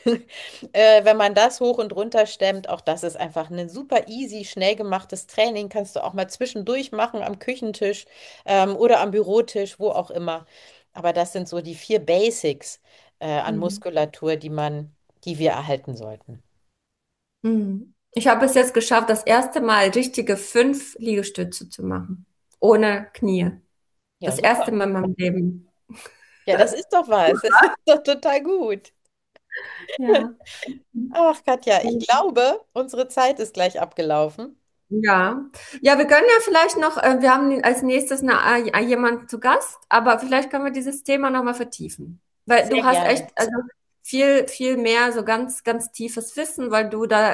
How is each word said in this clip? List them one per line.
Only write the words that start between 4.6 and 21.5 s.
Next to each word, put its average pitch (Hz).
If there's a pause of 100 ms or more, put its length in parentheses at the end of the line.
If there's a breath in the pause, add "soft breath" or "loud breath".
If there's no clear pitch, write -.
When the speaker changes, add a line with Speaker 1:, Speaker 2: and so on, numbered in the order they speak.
Speaker 1:
gemachtes 190
Training, 214
kannst 202
du -
auch 180
mal 190
zwischendurch 254
machen 220
am 202
Küchentisch, 214 (400 loud breath)
ähm, 196
oder 240
am 202
Bürotisch, 202
wo 208
auch -
immer. 165 (480 soft breath)
Aber 170
das 175
sind 185
so 170
die 165
vier 214
Basics, 170 (400 soft breath)
äh, 160 (120)
an -
Speaker 2:
Mhm. -
Speaker 1:
Muskulatur, 160
die 156
man, 151 (300)
die 160
wir 156
erhalten 135
sollten. 107 (1000)
Speaker 2:
Mhm. 208 (180)
Ich 233
habe 240
es 262
jetzt 247
geschafft, 226
das 214
erste 247
Mal 208
richtige 233
fünf 262
Liegestütze 196